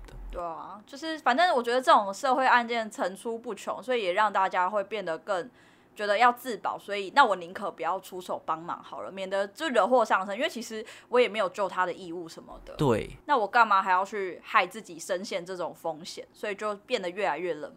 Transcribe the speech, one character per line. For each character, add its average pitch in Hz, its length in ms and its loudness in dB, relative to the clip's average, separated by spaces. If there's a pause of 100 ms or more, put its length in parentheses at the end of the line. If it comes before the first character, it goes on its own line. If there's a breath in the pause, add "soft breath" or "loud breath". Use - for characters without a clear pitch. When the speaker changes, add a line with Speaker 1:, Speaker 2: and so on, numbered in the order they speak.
Speaker 1:
的。 - 80 -20 (160)
Speaker 2:
对 180 100 -10
啊， 170 460 -10
就 - 100 -18
是 320 240 -8
反 254 160 4
正 339 200 4
我 233 80 2
觉 233 100 0
得 262 80 2
这 294 100 6
种 208 220 6
社 254 220 0
会 269 100 4
案 240 200 6
件 226 240 -4
层 190 260 -4
出 226 220 -6
不 226 180 -10
穷， 170 260 -8
所 247 140 -2
以 233 80 0
也 175 100 2
让 208 180 4
大 196 160 2
家 185 220 0
会 208 140 -2
变 202 200 -6
得 165 140 -4
更 175 320 -4 (460 soft breath)
觉 214 100 -6
得 202 100 2
要 240 160 8
自 240 260 -4
保， 113 200 -4
所 202 180 -8
以 196 200 -6
那 277 100 10
我 202 100 2
宁 175 160 -8
可 180 200 -6
不 156 100 -12
要 175 180 -2
出 185 220 -12
手 175 240 -6
帮 160 160 -2
忙 170 200 -8
好 - 200 -12
了， 107 100 -10
免 190 160 -8
得 196 200 -2
就 302 220 -8
惹 214 180 4
祸 240 180 4
上 208 180 2
身， 202 120 -6
因 226 60 -4
为 311 60 0
其 247 140 -10
实 220 240 -10 (240 loud breath)
我 247 100 4
也 240 80 6
没 202 120 -4
有 190 100 0
救 196 180 -2
他 185 160 -2
的 180 80 0
义 175 220 -10
务 170 160 -10
什 160 120 -18
么 - 220 -20
的。 - 120 -16
Speaker 1:
对。 123 340 2 (160)
Speaker 2:
那 294 100 2
我 214 120 2
干 226 200 6
嘛 196 140 4
还 196 100 0
要 185 140 4
去 196 380 -8
害 196 240 4
自 220 120 -14
己 170 200 -14
深 185 260 -4
陷 185 180 -6
这 180 140 -10
种 156 160 -6
风 165 320 -8
险？ - 260 -12
所 - 180 -8
以 202 40 -4
就 208 220 -4
变 220 260 -4
得 180 80 -4
越 185 180 -2
来 147 100 0
越 175 180 -4
冷 147 220 -10